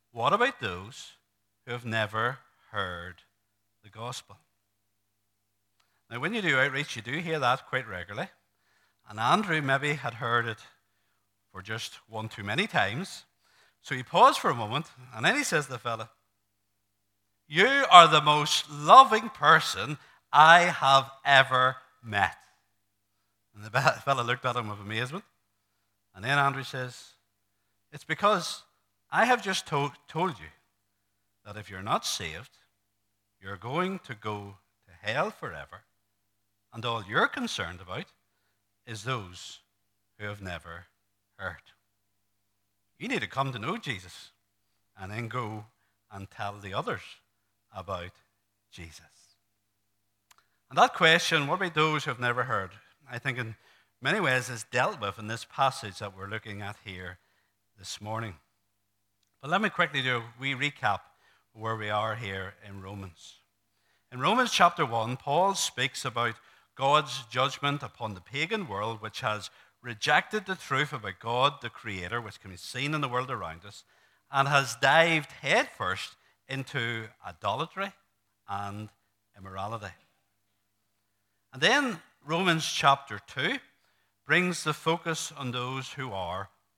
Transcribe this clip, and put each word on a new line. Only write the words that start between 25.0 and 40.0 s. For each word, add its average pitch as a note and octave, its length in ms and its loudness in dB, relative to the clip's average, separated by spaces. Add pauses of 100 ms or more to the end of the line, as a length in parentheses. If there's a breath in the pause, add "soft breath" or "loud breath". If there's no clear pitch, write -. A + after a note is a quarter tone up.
And G2 100 -12
then C#3+ 140 2
Andrew C#3 240 0
says, B2+ 500 -12 (800)
"It's - 140 -18
because F3+ 580 0 (480)
I E3+ 140 4
have A#3+ 180 2
just F#3+ 240 -4
to-, C#3+ 260 0 (140)
told E3 320 -4
you D#2 100 -18 (960)
that G#2 120 -14
if G2+ 120 -14
you're F#2+ 120 -12
not C3+ 240 -4
saved, E2+ 540 -8 (800)
you're F#2+ 180 -12
going F3 420 -4
to - 140 -14
go G2+ 460 -10 (260)
to F#2 60 -20
hell B2 400 -4
forever, F2+ 520 -14 (880)
and A2+ 140 -10
all A2+ 180 -4
you're D3 260 0
concerned F#2 520 -8
about F#2+ 300 -12 (760)
is A2 180 -12
those G#2 580 -10 (560)